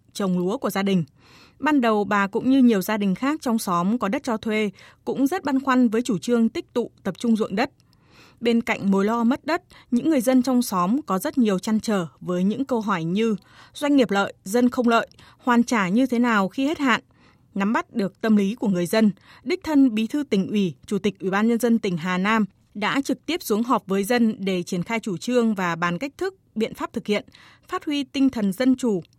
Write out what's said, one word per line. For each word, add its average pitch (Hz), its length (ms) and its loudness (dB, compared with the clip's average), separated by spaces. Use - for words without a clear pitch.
trồng 185 260 -2
lúa 190 180 -2
của 208 120 -4
gia 196 140 -4
đình. 190 200 2
Ban 294 220 2
đầu, 220 220 2
bà 202 240 0
cũng 226 220 -2
như 269 120 6
nhiều 226 200 4
gia 214 160 -2
đình 196 180 0
khác 294 260 -2
trong 226 180 0
xóm 185 380 0
có 208 100 -4
đất 262 160 -4
cho 226 140 -4
thuê, 214 340 -2
cũng 240 220 0
rất 370 160 -2
băn 269 160 0
khoăn 254 300 2
với 220 120 0
chủ 208 160 -2
trương 233 320 2
tích - 240 -12
tụ - 180 -2
tập 185 140 -4
trung 226 180 0
ruộng 202 200 -4
đất. 240 140 0
Bên 233 220 0
cạnh 196 300 -2
mối 196 140 2
lo 233 180 0
mất 247 220 0
đất, 330 180 -2
những 240 180 0
người 285 120 2
dân 254 220 2
trong 247 180 2
xóm 208 400 0
có 190 180 -2
rất 302 180 -6
nhiều 208 220 2
trăn 214 200 -2
trở 196 280 -2
với 180 220 -2
những 233 220 0
câu 233 160 -2
hỏi 196 220 -2
như 208 320 0
doanh 285 220 0
nghiệp 233 160 4
lợi, 196 220 0
dân 240 260 2
không 247 180 0
lợi, 233 200 2
hoàn 240 260 2
trả 214 240 0
như 233 180 2
thế 240 140 -2
nào 220 280 2
khi 269 180 -4
hết 320 140 -2
hạn. 262 220 2
Nắm 196 200 0
bắt 330 200 -2
được 196 280 -4
tâm 220 140 4
lý 202 200 2
của 247 120 -2
người 175 180 2
dân, 220 260 4
đích 359 200 -4
thân 269 320 4
Bí 220 120 -2
thư 294 160 -2
Tỉnh 190 240 0
ủy, 190 280 -2
Chủ 202 140 -4
tịch 202 200 -4
Ủy 190 100 -4
ban 208 180 0
Nhân 233 120 0
dân 233 200 2
tỉnh 180 180 -4
Hà 180 200 -4
Nam 208 280 0
đã 208 320 -2
trực - 200 -6
tiếp 339 180 -6
xuống 220 200 -2
họp 233 240 -2
với 196 160 0
dân 233 360 2
để 190 240 -2
triển 180 200 -4
khai 226 160 -4
chủ 185 180 -6
trương 233 380 0
và 175 200 -2
bàn 175 220 -2
cách 277 200 -6
thức, 381 180 -6
biện 220 180 -4
pháp 339 200 -8
thực - 140 -8
hiện, 208 180 -2
phát 359 180 -8
huy 285 180 -2
tinh 269 260 0
thần 208 240 -2
dân 262 220 2
chủ, 208 280 -2